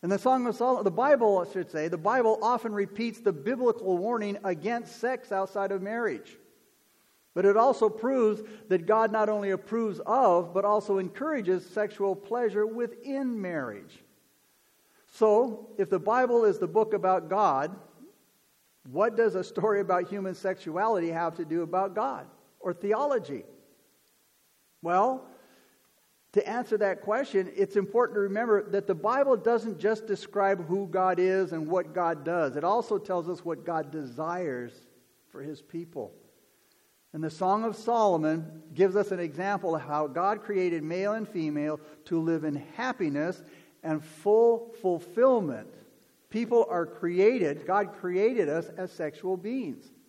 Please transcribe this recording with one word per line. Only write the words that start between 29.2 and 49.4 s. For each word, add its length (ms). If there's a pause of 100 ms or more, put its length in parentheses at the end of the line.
doesn't 420
just 280
describe 600
who 200
God 320
is 340
and 140
what 260
God 320
does. 300
It 80
also 340
tells 320
us 160
what 180
God 280
desires 840 (580)
for 100
his 200
people. 500 (1000)
And 120
the 80
Song 320
of 120
Solomon 840 (140)
gives 200
us 140
an 100
example 560
of 60
how 240
God 380
created 400
male 300
and 140
female 520 (260)
to 160
live 220
in 200 (120)
happiness 680 (400)
and 240
full 720
fulfillment. 960 (560)
People 400
are 160
created, 800
God 280
created 540
us 200 (100)
as 140
sexual 460
beings. 540 (180)